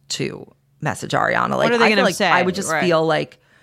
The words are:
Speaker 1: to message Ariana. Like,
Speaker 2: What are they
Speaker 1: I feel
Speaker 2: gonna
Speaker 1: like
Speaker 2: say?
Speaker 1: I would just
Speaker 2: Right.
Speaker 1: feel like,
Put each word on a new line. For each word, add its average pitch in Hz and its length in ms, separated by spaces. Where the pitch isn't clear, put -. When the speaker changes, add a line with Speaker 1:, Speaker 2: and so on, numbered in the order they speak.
Speaker 1:
to - 400
message - 320
Ariana. - 380
Like, - 200
Speaker 2:
What - 40
are 233 40
they 226 60
Speaker 1:
I 220 40
feel 214 80
Speaker 2:
gonna 196 100
Speaker 1:
like 185 80
Speaker 2:
say? 202 140
Speaker 1:
I 180 140
would 180 120
just 190 160
Speaker 2:
Right. 156 120
Speaker 1:
feel 165 220
like, 151 340